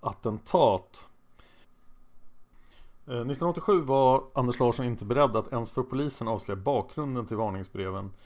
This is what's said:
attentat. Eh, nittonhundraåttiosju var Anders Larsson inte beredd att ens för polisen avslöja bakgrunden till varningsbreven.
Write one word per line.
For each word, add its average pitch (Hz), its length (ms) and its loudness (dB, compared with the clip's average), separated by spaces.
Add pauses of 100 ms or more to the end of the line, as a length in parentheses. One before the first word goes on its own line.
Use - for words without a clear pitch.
attentat. 110 1080 0 (2000)
Eh, 120 180 -4
nittonhundraåttiosju 165 560 2
var 131 440 6 (100)
Anders 123 240 0
Larsson 123 280 2
inte 117 180 -4
beredd 120 320 4
att 110 160 -2
ens 117 180 -4
för 131 120 -4
polisen 135 460 -4
avslöja 101 320 -4
bakgrunden 127 640 -2
till 113 100 -6
varningsbreven. 98 720 -6 (160)